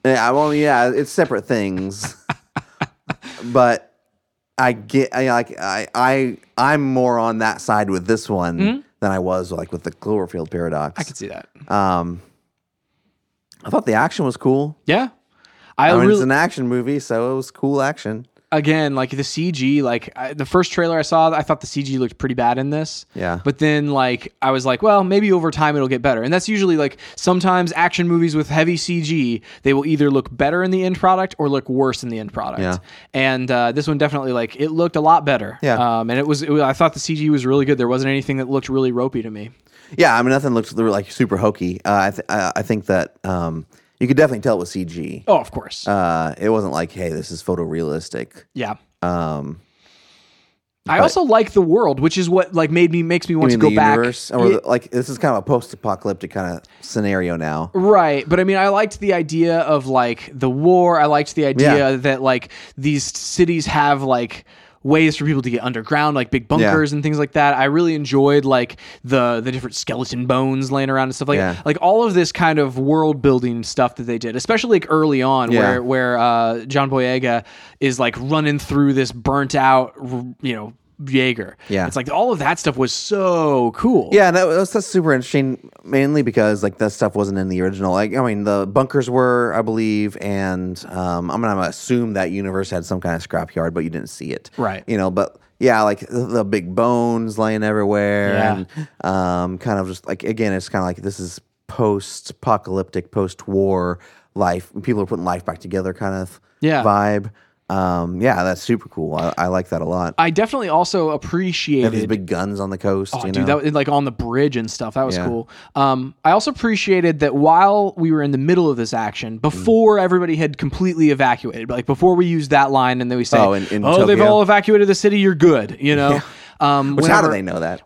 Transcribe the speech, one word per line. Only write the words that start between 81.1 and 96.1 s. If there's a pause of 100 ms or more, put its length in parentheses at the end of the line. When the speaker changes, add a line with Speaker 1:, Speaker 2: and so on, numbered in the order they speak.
Speaker 1:
Yeah.
Speaker 2:
It's
like
all
of
that
stuff
was
so
cool.
Speaker 1:
Yeah,
that
was,
that's
super
interesting, (140)
mainly
because,
like,
that
stuff
wasn't
in
the
original.
Like,
I
mean,
the
bunkers
were,
I
believe,
and,
um,
I'm
gonna
assume
that
universe
had
some
kind
of
scrapyard,
but
you
didn't
see
it.
Speaker 2:
Right.
Speaker 1:
You
know,
but (240)
yeah,
like,
the,